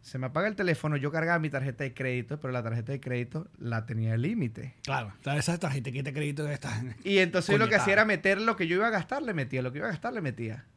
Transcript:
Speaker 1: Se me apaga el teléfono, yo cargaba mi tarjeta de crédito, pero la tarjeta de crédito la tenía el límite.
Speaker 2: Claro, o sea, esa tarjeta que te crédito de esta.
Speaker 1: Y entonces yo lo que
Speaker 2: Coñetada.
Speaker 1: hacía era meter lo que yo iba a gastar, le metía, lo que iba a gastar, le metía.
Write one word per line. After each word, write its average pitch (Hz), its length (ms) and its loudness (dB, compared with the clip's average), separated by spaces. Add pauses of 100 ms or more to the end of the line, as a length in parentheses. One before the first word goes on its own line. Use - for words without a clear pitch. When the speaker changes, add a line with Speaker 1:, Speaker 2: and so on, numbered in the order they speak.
Speaker 1:
Se - 160 -10
me 131 80 -4
apaga 160 220 0
el 214 60 -2
teléfono, 160 440 2
yo 139 120 0
cargaba 165 280 2
mi 156 100 0
tarjeta 139 340 -2
de 131 120 -6
crédito, 127 440 -2
pero 131 140 -4
la 123 100 -2
tarjeta 117 300 -2
de 139 80 -4
crédito 123 560 -4
la 113 300 -4
tenía 113 280 0
el 110 60 2
límite. 139 640 -2
Speaker 2:
Claro, 127 360 -4
o - 60 -20
sea, 139 140 -2
esa 170 200 0
tarjeta 139 340 -2
que 131 100 -4
te 135 100 -6
crédito 147 320 -4
de 147 80 -4
esta. 123 300 -6 (220)
Speaker 1:
Y 196 140 6
entonces 185 360 4
yo 202 40 6
lo 220 60 6
que 220 60 2
Speaker 2:
Coñetada. 208 140 6
Speaker 1:
hacía 196 100 4
era 214 100 8
meter 196 340 4
lo 226 160 2
que 180 120 0
yo 170 100 2
iba 214 120 2
a - 20 2
gastar, 220 320 -2
le 233 100 -4
metía, 131 300 -2
lo 127 100 -2
que 143 60 -8
iba 202 80 -4
a 233 60 -2
gastar, 226 200 -6
le 226 80 -4
metía. 117 460 -6 (100)